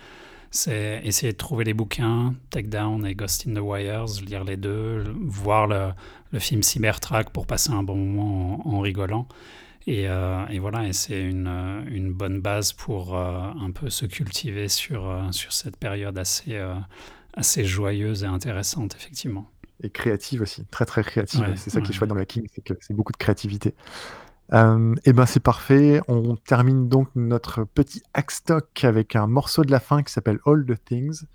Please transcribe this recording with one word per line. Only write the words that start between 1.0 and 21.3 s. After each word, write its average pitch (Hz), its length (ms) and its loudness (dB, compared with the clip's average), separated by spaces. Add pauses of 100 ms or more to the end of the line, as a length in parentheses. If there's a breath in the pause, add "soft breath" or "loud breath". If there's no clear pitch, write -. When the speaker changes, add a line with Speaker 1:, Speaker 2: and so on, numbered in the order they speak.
Speaker 1:
essayer 113 280 0
de 104 60 -6
trouver 117 260 -2
les 110 120 0
bouquins, 117 580 0 (160)
Takedown 107 560 -2
et 98 80 -4
Ghost 101 340 -4
in 113 60 -2
the 104 60 -2
Wires, 101 460 -2 (200)
lire 98 180 -6
les 98 140 -4
deux, 107 460 -2
le, 107 100 -4 (120)
voir 104 420 2
le, 98 220 0 (420 loud breath)
le 139 80 -4
film 104 240 0
Cybertruck 110 680 0
pour - 160 -6
passer - 260 0
un 101 120 0
bon 95 120 -2
moment 98 720 -2
en, 104 100 0
en - 20 2
rigolant. 101 480 -2 (580 loud breath)
Et, 98 240 -2
euh, 92 400 0
et 98 100 -4
voilà, 104 280 -2
et 95 60 -2
c'est 95 280 -4
une, 92 260 -2
euh, 92 420 -4
une 95 240 -4
bonne 95 280 -4
base 101 320 -2
pour, 92 420 -6
euh, 90 260 -4 (200)
un 95 100 -6
peu 120 180 -8
se - 160 -6
cultiver 101 640 -6
sur, 98 380 -4
euh, 92 240 -4
sur - 220 -8
cette - 240 -6
période 101 400 -6
assez, 92 380 -4
euh, 95 180 -6 (640 loud breath)
assez 123 280 0
joyeuse 101 600 0
et 101 40 -4
intéressante, 98 680 -4
effectivement. - 540 -10 (340)
Speaker 2:
Et 101 60 -6
créative 113 520 -2
aussi, 101 300 -6
très, - 140 0
très - 180 0
créative. - 380 0